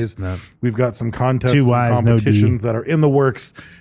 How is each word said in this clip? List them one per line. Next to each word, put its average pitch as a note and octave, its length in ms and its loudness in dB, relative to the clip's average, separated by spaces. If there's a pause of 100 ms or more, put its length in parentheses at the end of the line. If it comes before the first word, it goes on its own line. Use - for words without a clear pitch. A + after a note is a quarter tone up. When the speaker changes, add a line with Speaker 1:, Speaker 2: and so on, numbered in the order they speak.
Speaker 1:
I's. G#2+ 160 -10
Speaker 2:
No. F#2 160 -6 (260)
Speaker 1:
We've A#2+ 140 -2
got B2 200 -2
some A#2 160 -6
contests B2+ 400 0
Speaker 2:
Two C#3+ 120 4
Speaker 1:
and B2 60 4
Speaker 2:
Y's, A#2+ 200 2
no A#2 280 2
D. G#2+ 60 0
Speaker 1:
competitions G#2+ 380 2
that A2+ 140 -2
are A2+ 80 -6
in D#3 180 -2
the D3 80 4
works, C3+ 440 0 (280)